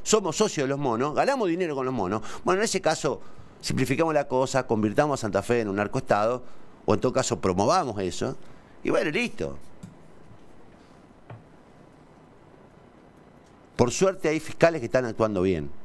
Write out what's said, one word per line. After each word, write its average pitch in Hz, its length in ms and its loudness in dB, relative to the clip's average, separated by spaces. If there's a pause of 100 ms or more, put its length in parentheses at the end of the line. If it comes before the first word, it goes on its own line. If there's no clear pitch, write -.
somos 202 320 2
socios 180 280 0
de 131 40 0
los 139 100 -2
monos, 135 380 0
ganamos 220 320 2
dinero 165 260 -2
con 131 100 -2
los 131 80 -2
monos. 107 300 -2 (220)
Bueno, 185 160 2
en 220 40 2
ese 196 160 -2
caso, 151 400 0 (400)
simplificamos 143 540 0
la 143 140 2
cosa, 131 400 0
convirtamos 117 500 2
a - 40 -6
Santa 98 200 0
Fe 120 200 2
en 104 60 -2
un 98 80 -2
narcoestado, 107 680 0 (420)
o 107 80 6
en 101 60 2
todo 127 120 2
caso, 123 280 0
promovamos 107 600 2
eso, 117 360 -2 (480)
y - 60 2
bueno, 175 200 2
listo. 147 480 -4 (4000)
Por 123 160 4
suerte 185 380 0
hay 156 100 0
fiscales 160 420 2
que 117 60 -4
están 127 200 0
actuando 107 360 0
bien, 85 300 0 (120)